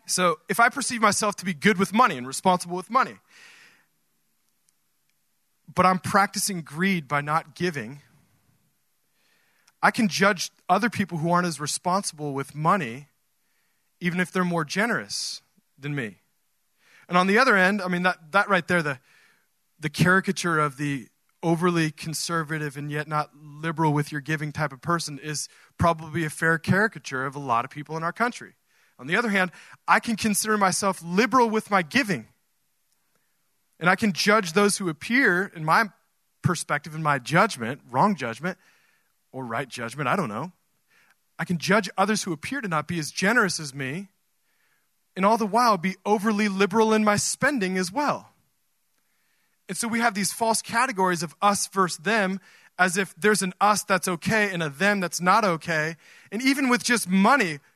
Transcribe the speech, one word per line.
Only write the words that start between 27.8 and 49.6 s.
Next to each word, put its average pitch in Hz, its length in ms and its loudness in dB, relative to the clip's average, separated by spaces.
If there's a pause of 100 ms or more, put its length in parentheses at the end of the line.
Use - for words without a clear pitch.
in 160 80 -6
our 170 80 -4
country. 226 420 -6 (460)
On 127 60 -16
the 160 100 -2
other 233 140 2
hand, 190 220 2 (360)
I 190 120 6
can 226 160 -2
consider 214 420 0
myself 190 460 0
liberal 226 440 4
with 214 220 -2
my 190 140 2
giving. 165 440 -2 (1500)
And 160 80 0
I 190 80 4
can 208 180 0
judge 196 400 2
those 202 260 2
who 190 100 -4
appear, 202 680 0
in 165 80 -10
my 185 260 2 (520)
perspective, 156 540 -4
in 160 80 -6
my 147 160 2
judgment, 135 640 0 (100)
wrong 170 240 2
judgment, 131 420 -8 (760)
or 131 140 -10
right 117 240 -6
judgment, 120 400 -6
I 151 60 2
don't 160 140 -2
know. 127 220 -8 (880)
I 165 80 -4
can 170 140 -2
judge 180 360 2
others 202 280 0
who 180 100 -6
appear 262 280 -8
to 220 60 -8
not 156 200 -2
be 175 100 -6
as 147 140 -6
generous 208 480 0
as 139 160 -12
me, 143 320 -8 (1080)
and 185 80 0
all 220 140 4
the 220 80 -2
while 214 320 4
be 185 260 -2
overly 208 440 2
liberal 202 440 2
in 214 120 4
my 208 140 4
spending 202 600 0
as 185 140 -2
well. 226 380 -4 (1400)